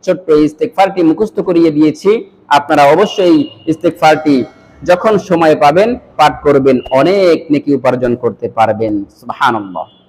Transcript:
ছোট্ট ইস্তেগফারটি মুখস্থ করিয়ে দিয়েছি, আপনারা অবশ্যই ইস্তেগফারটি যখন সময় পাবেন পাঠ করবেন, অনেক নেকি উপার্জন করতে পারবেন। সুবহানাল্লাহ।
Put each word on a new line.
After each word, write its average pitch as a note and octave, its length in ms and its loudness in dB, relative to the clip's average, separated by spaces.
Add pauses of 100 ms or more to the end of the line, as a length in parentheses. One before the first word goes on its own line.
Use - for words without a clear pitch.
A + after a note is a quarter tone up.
ছোট্ট F#3 220 -4 (200)
ইস্তেগফারটি F#3 540 -2 (100)
মুখস্থ G#3+ 260 -4 (120)
করিয়ে E3+ 280 2
দিয়েছি, D#3 340 0 (460)
আপনারা D3 260 2 (120)
অবশ্যই F3+ 420 2 (340)
ইস্তেগফারটি D#3 680 0 (460)
যখন F3+ 300 0 (160)
সময় E3 340 2
পাবেন E3 260 2 (300)
পাঠ D3+ 140 2 (120)
করবেন, C3+ 320 2 (240)
অনেক F3 360 2 (160)
নেকি C#3+ 260 -2
উপার্জন B2 340 -2 (100)
করতে A#2 240 -6 (120)
পারবেন। A2 360 -2 (240)
সুবহানাল্লাহ। G#2+ 680 -6 (220)